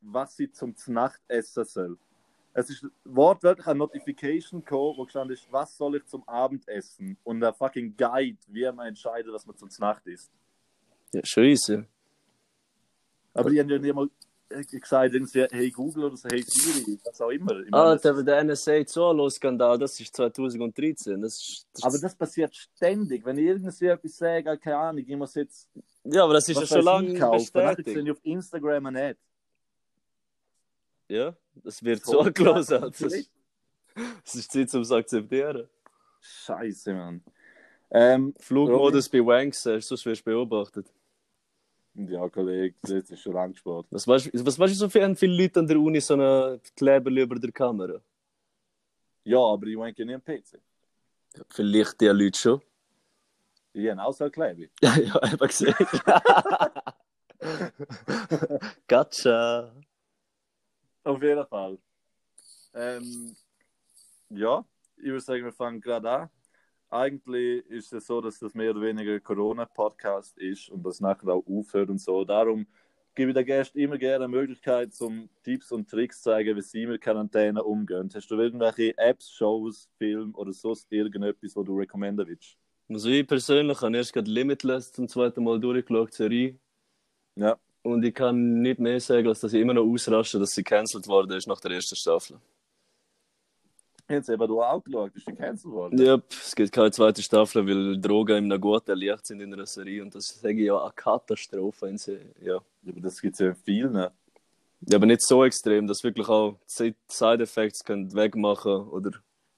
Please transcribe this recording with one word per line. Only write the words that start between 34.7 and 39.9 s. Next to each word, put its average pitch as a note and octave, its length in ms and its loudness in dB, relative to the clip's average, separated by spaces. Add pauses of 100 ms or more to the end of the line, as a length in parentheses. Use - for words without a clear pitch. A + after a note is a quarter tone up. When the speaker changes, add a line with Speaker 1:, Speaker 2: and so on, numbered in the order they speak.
Speaker 2:
um B2+ 80 0
es A2+ 60 -6
zu B2 60 2
akzeptieren. A#2+ 760 -2 (520)
Speaker 1:
Scheiße, - 720 -10
Mann. F2 320 -10 (640)
Ähm, C3 480 6
Speaker 2:
Flugmodus C#3 680 4
Speaker 1:
Robin? A#2+ 200 4
Speaker 2:
bei A#2+ 60 6
Wanks, C3 320 2
äh, A2 160 -2
sonst - 240 -10